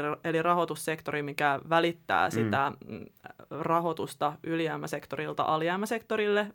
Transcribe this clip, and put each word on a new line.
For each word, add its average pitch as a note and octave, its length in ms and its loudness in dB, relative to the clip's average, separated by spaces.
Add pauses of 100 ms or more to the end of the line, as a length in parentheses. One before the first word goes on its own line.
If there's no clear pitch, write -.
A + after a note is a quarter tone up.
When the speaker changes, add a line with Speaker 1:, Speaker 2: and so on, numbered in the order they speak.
(240)
Speaker 1:
eli D#3+ 180 0
rahoitussektori, D#3+ 840 0
mikä C#3+ 360 2 (100)
välittää E3 580 4
Speaker 2:
Mm. - 40 0
Speaker 1:
sitä, A2+ 400 2 (160)
mm, - 180 -12 (440)
rahoitusta D#3+ 840 0 (100)
ylijäämäsektorilta D3+ 1000 -4
alijäämäsektorille, G#3 1120 0